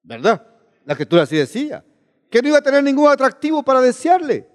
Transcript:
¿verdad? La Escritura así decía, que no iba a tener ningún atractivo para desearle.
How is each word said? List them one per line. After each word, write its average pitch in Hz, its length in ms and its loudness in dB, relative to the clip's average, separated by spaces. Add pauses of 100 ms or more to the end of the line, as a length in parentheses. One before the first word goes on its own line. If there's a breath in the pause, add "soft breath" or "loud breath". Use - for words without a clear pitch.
¿verdad? 135 420 -4 (400)
La 143 80 -6
Escritura 151 300 0
así 151 140 -4
decía, 226 460 -6 (460)
que 233 120 0
no 277 80 -2
iba 302 80 4
a 285 40 2
tener 277 220 0
ningún 277 260 2
atractivo 285 540 -2
para 262 160 2
desearle. 254 760 0